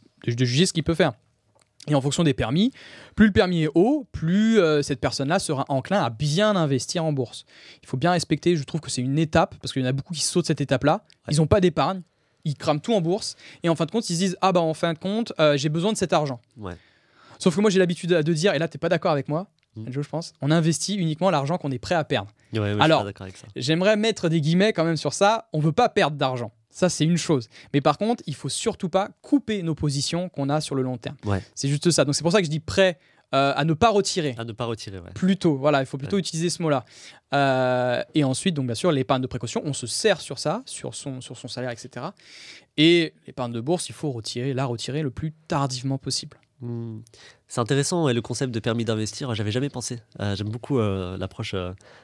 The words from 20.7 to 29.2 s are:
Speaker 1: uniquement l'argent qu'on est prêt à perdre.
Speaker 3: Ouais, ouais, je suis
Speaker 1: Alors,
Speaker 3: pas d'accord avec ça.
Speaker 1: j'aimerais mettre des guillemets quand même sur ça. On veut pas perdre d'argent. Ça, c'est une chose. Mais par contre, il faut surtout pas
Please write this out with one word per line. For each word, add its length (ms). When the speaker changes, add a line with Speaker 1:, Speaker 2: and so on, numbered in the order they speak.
Speaker 1:
uniquement 340
l'argent 260
qu'on 140
est 80
prêt 160
à 100
perdre. 260
Speaker 3:
Ouais, 60
ouais, 100
je 60
suis 80
Speaker 1:
Alors, 180
Speaker 3:
pas 60
d'accord 180
avec 140
ça. 80
Speaker 1:
j'aimerais 400
mettre 320
des 140
guillemets 320
quand 100
même 140
sur 160
ça. 400
On 60
veut 120
pas 160
perdre 300
d'argent. 340
Ça, 220
c'est 140
une 120
chose. 320
Mais 80
par 160
contre, 300
il 80
faut 160
surtout 400
pas 180